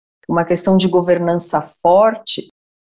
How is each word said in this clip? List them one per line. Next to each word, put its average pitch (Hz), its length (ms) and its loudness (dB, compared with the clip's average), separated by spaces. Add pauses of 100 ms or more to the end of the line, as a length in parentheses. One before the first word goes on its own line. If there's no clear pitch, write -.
(280)
uma 170 160 0
questão 180 320 0
de 185 120 2
governança 175 720 0
forte, 202 880 0 (320)